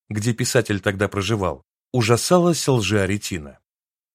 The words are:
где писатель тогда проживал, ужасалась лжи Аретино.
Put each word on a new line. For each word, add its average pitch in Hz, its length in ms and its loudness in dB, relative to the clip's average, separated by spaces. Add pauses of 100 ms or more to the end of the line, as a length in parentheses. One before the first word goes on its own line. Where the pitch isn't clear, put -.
где 107 240 -2
писатель 113 460 0
тогда 101 280 -2
проживал, 95 540 -4 (300)
ужасалась 131 760 2
лжи 110 320 2
Аретино. 92 600 -4 (560)